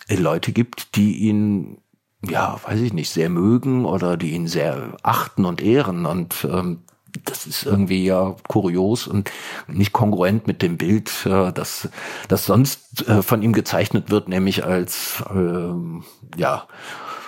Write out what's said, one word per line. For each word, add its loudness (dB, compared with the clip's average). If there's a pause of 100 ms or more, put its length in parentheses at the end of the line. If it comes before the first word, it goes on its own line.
Leute 0
gibt, -4
die 4
ihn, 0 (500)
ja, -2
weiß 0
ich 0
nicht, -4
sehr 0
mögen 2
oder 0
die -2
ihn -2
sehr -2
achten 0
und -2
ehren. 2
Und, -4
ähm, -2 (440)
das -8
ist -6
irgendwie 2
ja 2 (100)
kurios 0
und -2 (340)
nicht 2
kongruent 2
mit -2
dem 2
Bild, 0
äh, 2
das, -8 (400)
das 2
sonst, 2
äh, 6
von 2
ihm 4
gezeichnet 0
wird, 2
nämlich 0
als, -4
ähm, -2 (320)
ja, -2 (600)